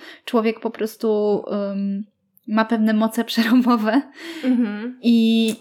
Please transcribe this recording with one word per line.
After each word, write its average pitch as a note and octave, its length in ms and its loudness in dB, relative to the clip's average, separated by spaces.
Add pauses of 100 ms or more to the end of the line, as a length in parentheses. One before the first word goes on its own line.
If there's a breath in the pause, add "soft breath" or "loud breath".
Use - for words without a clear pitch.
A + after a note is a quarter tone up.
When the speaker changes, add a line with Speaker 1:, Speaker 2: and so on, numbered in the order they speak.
(260 loud breath)
Speaker 1:
człowiek A3 340 0
po A3+ 100 -6
prostu, G#3+ 720 -2 (300)
ym, G3 340 -4 (420)
ma A3 180 2
pewne A3 280 0
moce A3 340 0
<laughs> - 40 -12
przerobowe A3+ 720 2 (420 loud breath)
Speaker 2:
Mhm. A#3+ 580 -2
Speaker 1:
i, A3+ 600 4